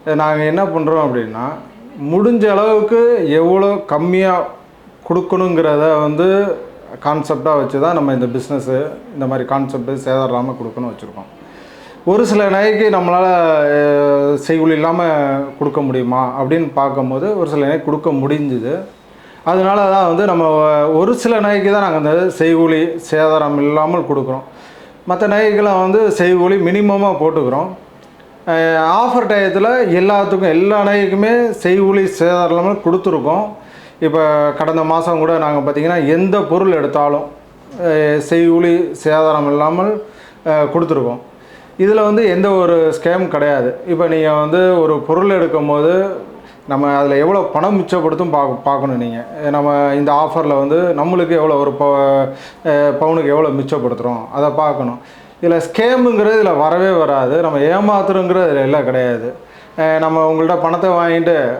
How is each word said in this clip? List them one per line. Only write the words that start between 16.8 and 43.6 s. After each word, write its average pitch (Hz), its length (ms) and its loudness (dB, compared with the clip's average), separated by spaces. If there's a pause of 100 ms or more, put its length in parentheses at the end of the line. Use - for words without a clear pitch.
ஒரு 160 120 -2
சில 147 160 0
நகைக்கு 147 180 -2
கொடுக்க 156 260 -2
முடிஞ்சுது. 139 600 -2 (720)
அதனால 190 460 2
தான் 190 160 2
வந்து 170 200 0
நம்ம 170 180 0 (440)
ஒரு 175 260 2
சில 233 260 0
நகைக்கு 202 320 0
தான் 208 100 2
நாங்க 175 140 0
அந்த 160 360 0
செய்கூலி 165 680 2 (100)
சேதாரம் 156 480 2
இல்லாமல் 156 420 0
கொடுக்குறோம். 135 420 -4 (680)
மத்த 185 200 0
நகைக்கெல்லாம் 208 520 2
வந்து 202 280 2
செய்கூலி 180 520 2
மினிமமா 196 560 2
போட்டுக்கிறோம். 156 520 0 (800)
அஹ், 165 360 0 (100)
ஆஃபர் 240 340 0
டயத்துல 196 420 0 (240)
எல்லாத்துக்கும், 196 560 2
எல்லா 196 380 2
நகைக்குமே 202 460 0 (300)
செய்கூலி 190 420 2 (140)
சேதாரம் 175 300 2
இல்லாமல் 180 360 0
கொடுத்துருக்கோம். 170 600 0 (560)
இப்ப 160 180 0 (400)
கடந்த 160 260 0
மாசம் 165 340 0
கூட 160 200 0
நாங்க, 147 320 -2
பாத்தீங்கன்னா, 156 360 0
எந்த 180 340 2
பொருள் 190 320 0
எடுத்தாலும், 147 540 0 (560)
அஹ், 151 460 0
செய்கூலி 170 600 2 (140)
சேதாரம் 156 420 2
இல்லாமல், 156 440 0 (560)
அஹ், 151 220 2
கொடுத்துருக்கோம். 139 520 -2 (580)
இதுல 208 260 2
வந்து 208 220 2
எந்த 190 240 2
ஒரு 170 500 2
ஸ்கேம் 175 280 0
கிடையாது. 143 460 0 (120)